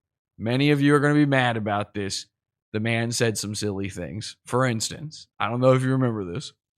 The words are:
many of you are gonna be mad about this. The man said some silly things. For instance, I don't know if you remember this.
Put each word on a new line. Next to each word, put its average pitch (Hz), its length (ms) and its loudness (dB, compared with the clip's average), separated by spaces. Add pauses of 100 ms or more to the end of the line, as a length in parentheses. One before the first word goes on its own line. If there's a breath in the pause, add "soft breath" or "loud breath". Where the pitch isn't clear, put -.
(380)
many 127 320 0
of 143 120 4
you 143 120 6
are 147 60 6
gonna 147 160 2
be 147 100 6
mad 127 320 2
about 104 380 -4
this. 98 320 -6 (460)
The 110 60 -2
man 117 320 0
said 117 280 0
some 104 160 -6
silly 98 340 -4
things. 90 460 -10 (100)
For 127 200 0
instance, 127 640 -6 (120)
I 104 100 -2
don't 123 120 -2
know 127 120 6
if 127 80 4
you 131 80 0
remember 123 340 0
this. 87 300 -8 (240)